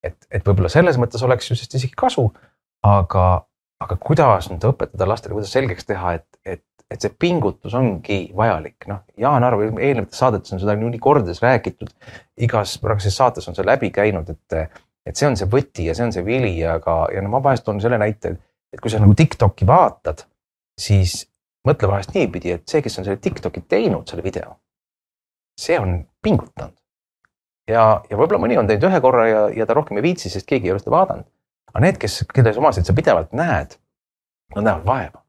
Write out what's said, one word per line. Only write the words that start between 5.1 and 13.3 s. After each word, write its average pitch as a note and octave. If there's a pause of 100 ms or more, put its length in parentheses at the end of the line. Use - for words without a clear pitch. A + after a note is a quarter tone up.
kuidas G2+
selgeks B2+
teha, F2+
et, - (280)
et, - (260)
et -
see G#2 (100)
pingutus C3
ongi G2+
vajalik? F#2
Noh, G2+ (180)
Jaan B2+
Arv, A2+
eelnevates A2
saadetes G#2+
on F#2
seda G#2
nii A#2
kordades A#2
räägitud, - (500)
igas A2
praktilises G#2
saates A#2